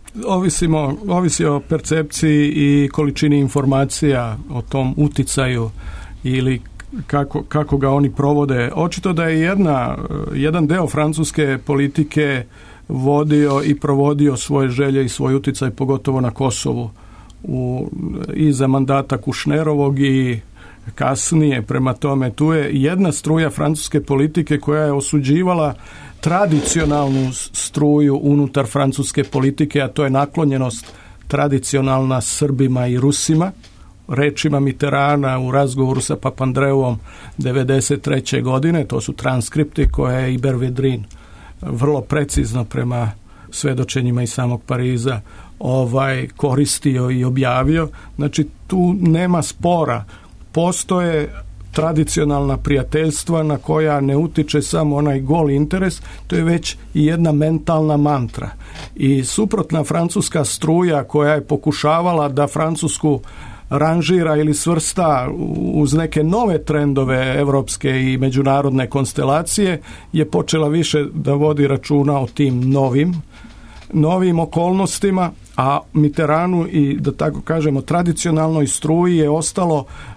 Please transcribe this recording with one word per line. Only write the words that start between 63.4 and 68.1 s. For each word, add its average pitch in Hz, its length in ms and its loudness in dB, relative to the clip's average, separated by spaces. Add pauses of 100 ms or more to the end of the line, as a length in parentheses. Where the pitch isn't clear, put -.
ranžira 160 680 2
ili 151 160 2
svrsta 156 760 0 (440)
uz 147 200 2
neke 156 300 0
nove 185 400 0
trendove 135 760 0
evropske 139 640 0
i 131 160 2